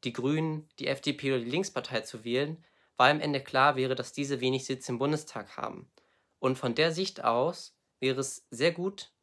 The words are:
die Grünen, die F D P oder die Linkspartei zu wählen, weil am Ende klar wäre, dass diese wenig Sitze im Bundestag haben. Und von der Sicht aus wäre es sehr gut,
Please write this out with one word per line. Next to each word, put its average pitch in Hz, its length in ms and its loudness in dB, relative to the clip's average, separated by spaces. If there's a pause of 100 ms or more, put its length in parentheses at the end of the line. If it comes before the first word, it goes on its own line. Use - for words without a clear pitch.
die 120 100 -4
Grünen, 156 640 -2
die 139 80 -10
F 135 160 -2
D 147 120 -2
P 135 180 -2
oder 123 120 0
die 117 60 -6
Linkspartei 135 520 -2
zu 110 220 -14
wählen, 139 400 -2 (320)
weil 127 140 8
am 151 120 4
Ende 143 200 0
klar 139 340 4
wäre, 131 200 0
dass 127 180 -8
diese 139 260 -2
wenig 131 280 0
Sitze 131 240 -4
im 120 80 -2
Bundestag 143 580 -2
haben. - 320 -8 (480)
Und 131 220 2
von 120 160 0
der 156 160 4
Sicht 180 320 -4
aus 127 520 0 (240)
wäre 131 200 2
es - 320 -6
sehr 139 200 2
gut, 180 400 -6 (120)